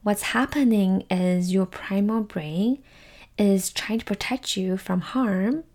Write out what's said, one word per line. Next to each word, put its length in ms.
What's 320
happening 760
is 420
your 120
primal 560
brain 640
is 320
trying 300
to 40
protect 520
you 200
from 240
harm 640